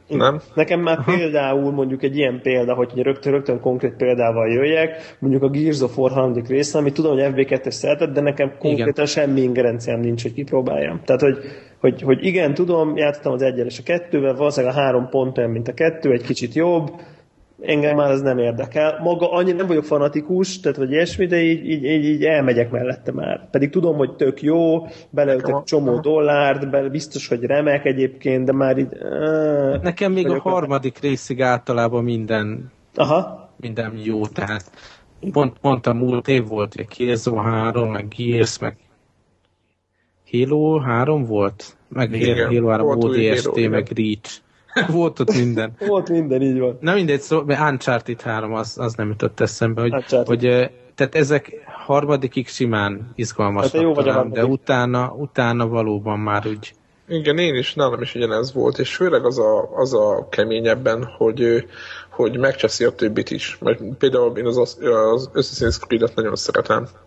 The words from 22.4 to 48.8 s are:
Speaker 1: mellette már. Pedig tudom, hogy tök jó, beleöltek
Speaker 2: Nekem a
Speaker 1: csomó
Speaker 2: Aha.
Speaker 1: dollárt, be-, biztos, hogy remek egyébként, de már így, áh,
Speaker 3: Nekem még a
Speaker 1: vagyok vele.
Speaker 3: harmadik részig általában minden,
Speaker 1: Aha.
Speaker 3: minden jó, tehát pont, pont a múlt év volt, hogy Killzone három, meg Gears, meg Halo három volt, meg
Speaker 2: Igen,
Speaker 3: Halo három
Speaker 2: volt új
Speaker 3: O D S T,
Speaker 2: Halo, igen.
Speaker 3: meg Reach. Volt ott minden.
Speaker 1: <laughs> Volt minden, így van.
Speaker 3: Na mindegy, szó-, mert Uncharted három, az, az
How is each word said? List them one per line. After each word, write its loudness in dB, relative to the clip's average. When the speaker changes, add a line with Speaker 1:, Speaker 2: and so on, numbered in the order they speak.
Speaker 1:
mellette -4
már. -6
Pedig 2
tudom, 2
hogy 0
tök 0
jó, 2
beleöltek 2
Speaker 2:
Nekem 0
a -10
Speaker 1:
csomó 0
Speaker 2:
Aha. 0
Speaker 1:
dollárt, 2
be-, 0
biztos, -8
hogy -2
remek 2
egyébként, 0
de 2
már 2
így, 0
áh, 0
Speaker 3:
Nekem 0
még 2
a 0
Speaker 1:
vagyok 0
vele. 0
Speaker 3:
harmadik -2
részig -2
általában 2
minden, -4
Speaker 1:
Aha. 0
Speaker 3:
minden -8
jó, -2
tehát -6
pont, 0
pont 0
a 2
múlt 0
év 2
volt, -4
hogy -10
Killzone -2
három, 0
meg -6
Gears, 0
meg -6
Halo 2
három 0
volt, -2
meg -4
Speaker 2:
Igen, 2
Speaker 3:
Halo 2
három 2
Speaker 2:
volt 2
új 2
Speaker 3:
O 2
D 2
S 0
T, -2
Speaker 2:
Halo, -2
igen. 2
Speaker 3:
meg 0
Reach. -4
Volt 0
ott 2
minden. 0
Speaker 1:
<laughs> -4
Volt 0
minden, 0
így 2
van. 0
Speaker 3:
Na 0
mindegy, 2
szó-, 0
mert 0
Uncharted -2
három, -6
az, -6
az -4